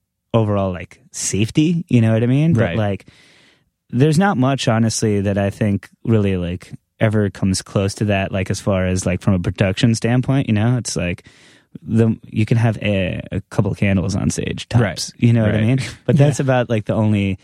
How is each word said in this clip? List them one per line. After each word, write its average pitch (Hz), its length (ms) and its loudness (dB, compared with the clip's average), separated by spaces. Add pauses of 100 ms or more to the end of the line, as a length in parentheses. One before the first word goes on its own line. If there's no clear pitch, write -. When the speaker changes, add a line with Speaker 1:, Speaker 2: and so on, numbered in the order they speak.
(340)
Speaker 1:
overall, 104 380 0
like, 87 300 -12 (100)
safety, 156 760 -2
you 120 100 4
know 113 140 4
what 113 100 2
I 120 40 2
mean? 147 260 2
But, 110 80 2
Speaker 2:
Right. 87 160 -2
Speaker 1:
like, 101 300 -4 (840)
there's 147 300 2
not 196 180 2
much, 131 300 0
honestly, 110 540 0
that 98 160 0
I 101 120 0
think 101 400 -2 (160)
really, 101 320 2
like, 87 340 -6 (280)
ever 107 300 2
comes 95 320 -2
close 98 340 -4
to 107 100 -2
that, 98 260 0
like, 95 180 -4
as 101 120 -6
far 95 240 0
as, 92 200 -2
like, 90 160 -2
from 101 120 2
a 90 60 0
production 98 540 0
standpoint, 123 540 0
you 113 60 0
know? 117 240 2
It's - 180 -8
like, 87 300 -4 (580)
the, 113 420 2
you - 200 -2
can 120 120 2
have 110 240 2
a, 92 400 -2 (100)
a 80 100 -4 (100)
couple 95 240 -2
candles 98 400 0
on - 160 -2
stage, - 380 -8
tops, 117 120 2
Speaker 2:
Right. - 360 -4
Speaker 1:
you 117 160 4
know 117 100 4
what 107 100 2
I 110 60 0
Speaker 2:
Right. 110 80 2
Speaker 1:
mean? 131 120 2 (260)
But 127 120 2
that's 143 220 4
Speaker 3:
Yeah. 147 60 -2
Speaker 1:
about, 127 260 0
like, 107 140 -2
the 104 100 -2
only 101 480 0